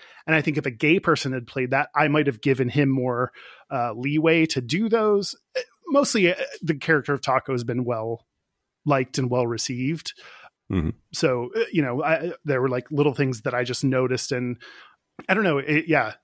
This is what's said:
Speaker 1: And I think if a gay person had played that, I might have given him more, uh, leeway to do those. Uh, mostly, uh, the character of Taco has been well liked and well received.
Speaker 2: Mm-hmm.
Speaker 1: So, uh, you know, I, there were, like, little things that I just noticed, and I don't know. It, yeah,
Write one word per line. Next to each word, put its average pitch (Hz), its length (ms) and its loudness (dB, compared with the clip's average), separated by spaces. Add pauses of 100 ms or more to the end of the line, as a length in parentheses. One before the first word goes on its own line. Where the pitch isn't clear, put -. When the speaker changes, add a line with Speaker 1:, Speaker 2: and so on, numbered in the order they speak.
(260)
Speaker 1:
And 156 100 0
I 156 60 4
think 143 160 -2
if 151 80 -2
a 139 60 -2
gay 139 280 2
person 139 340 0
had 123 120 -6
played 127 260 -4
that, 135 240 0
I 151 120 4
might 147 200 2
have 120 140 -2
given 131 280 2
him 143 200 2
more, 127 420 -2 (380)
uh, 120 260 -4
leeway 156 520 2
to 143 140 -2
do 156 280 -2
those. 208 460 2 (200)
Uh, 508 60 -2 (280)
mostly, 269 420 4
uh, 180 40 -4 (280)
the 160 120 6
character 143 380 2
of 135 80 -2
Taco 131 300 0
has 123 140 -2
been 123 180 -2
well 113 420 -4 (600)
liked 135 340 0
and 127 100 0
well 123 160 0
received. 127 680 -4 (580)
Speaker 2:
Mm-hmm. 85 200 0 (220)
Speaker 1:
So, 123 420 -2
uh, 226 160 -2
you 160 120 2
know, 127 180 -4
I, 160 300 -2 (140)
there 135 160 0
were, 131 80 0
like, 127 220 -4
little 147 220 2
things 131 280 -2
that 123 120 -4
I 123 120 -2
just 123 180 -4
noticed, 131 480 0
and 123 260 -4 (680)
I 190 60 0
don't 214 120 2
know. 151 120 2
It, 151 300 0
yeah, 131 260 2 (100)